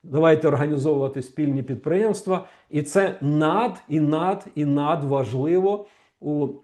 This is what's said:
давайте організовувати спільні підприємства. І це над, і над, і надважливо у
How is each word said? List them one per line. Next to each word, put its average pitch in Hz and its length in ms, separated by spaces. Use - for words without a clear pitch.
давайте 156 460
організовувати 139 720
спільні 139 400
підприємства. 185 800
І 151 120
це 190 380
над, 156 680
і 156 120
над, 160 540
і 147 100
надважливо 147 1200
у 147 280